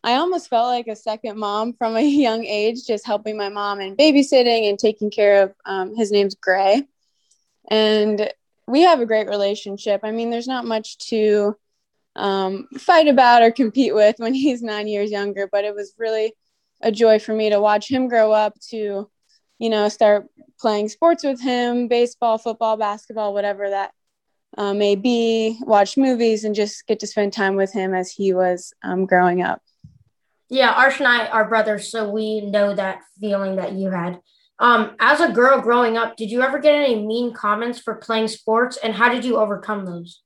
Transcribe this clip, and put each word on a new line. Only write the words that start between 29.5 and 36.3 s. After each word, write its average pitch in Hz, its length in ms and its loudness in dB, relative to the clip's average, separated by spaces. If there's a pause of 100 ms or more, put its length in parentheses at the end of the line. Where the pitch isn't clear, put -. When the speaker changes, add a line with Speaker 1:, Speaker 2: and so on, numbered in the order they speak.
Speaker 2:
Yeah, 247 260 2
Arsh 262 240 2
and 269 100 0
I 233 200 2
are 220 200 0
brothers, 214 420 -2
so 214 200 -6
we 214 320 -4
know 202 320 0
that 190 260 -6 (180)
feeling 196 380 -4
that 185 160 -6
you 190 180 -4
had. 180 300 -6 (380)
Um, 226 420 2
as 285 200 2
a 254 120 2
girl 262 280 4
growing 233 360 0
up, 233 200 -4
did 220 140 -8